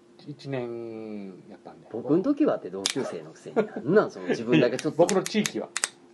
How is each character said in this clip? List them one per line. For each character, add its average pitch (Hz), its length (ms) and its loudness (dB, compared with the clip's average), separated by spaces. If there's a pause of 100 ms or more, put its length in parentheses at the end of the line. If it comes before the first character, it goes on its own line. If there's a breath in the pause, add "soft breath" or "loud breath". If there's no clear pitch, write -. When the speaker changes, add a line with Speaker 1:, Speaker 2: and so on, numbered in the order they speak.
(260)
Speaker 1:
一 143 220 -12
年 110 1000 -8
や 98 60 -18
っ - 60 -20
た - 100 -18
ん - 80 -20
で。 - 120 -20
Speaker 2:
僕 120 240 2
の 190 60 2
時 294 240 2
は 113 100 2
っ - 60 -12
て 92 80 -10
同 95 120 -6
級 - 220 -2
生 82 180 -6
の 78 100 -16
く - 60 -20
せ - 120 -16
に。 - 60 -8
な 214 60 6
ん 202 320 -2
な 190 120 6
ん、 - 40 -8
そ - 100 -12
の 185 80 -6
自 120 160 -2
分 120 140 4
だ 123 120 6
け - 80 -2
ち - 80 -6
ょ 151 40 2
っ - 40 -2
と。 147 40 2
Speaker 1:
<laughs> 170 60 8
僕 185 100 4
の 185 80 4
地 - 180 0
域 - 200 -2
は。 - 80 -6 (460)